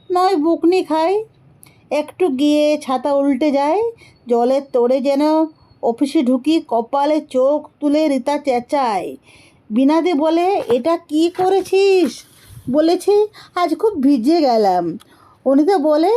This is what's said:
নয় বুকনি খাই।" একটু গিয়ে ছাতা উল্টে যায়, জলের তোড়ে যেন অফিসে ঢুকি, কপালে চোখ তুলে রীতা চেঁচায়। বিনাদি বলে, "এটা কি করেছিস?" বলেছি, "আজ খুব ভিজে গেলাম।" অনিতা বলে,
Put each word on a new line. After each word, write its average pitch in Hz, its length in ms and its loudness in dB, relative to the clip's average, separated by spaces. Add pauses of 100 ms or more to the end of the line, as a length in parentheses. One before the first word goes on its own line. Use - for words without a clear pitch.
(120)
নয় 370 240 2
বুকনি 330 480 0
খাই।" 339 400 -2 (680)
একটু - 380 -2
গিয়ে 294 520 2
ছাতা 277 320 -4
উল্টে 277 380 0
যায়, 311 400 0 (360)
জলের 240 340 0 (120)
তোড়ে 254 280 0
যেন 277 200 0 (640)
অফিসে 277 400 -2
ঢুকি, 262 440 0
কপালে 277 540 -2
চোখ 294 480 -2 (100)
তুলে 294 280 0
রীতা 285 300 -2
চেঁচায়। 247 800 -4 (540)
বিনাদি 294 440 2
বলে, 330 540 0
"এটা 262 300 0
কি 330 400 -2
করেছিস?" 381 840 0 (480)
বলেছি, 349 560 2 (280)
"আজ 349 220 -2
খুব 403 240 -2
ভিজে 285 400 2
গেলাম।" 190 560 0 (480)
অনিতা 294 320 2
বলে, 311 400 2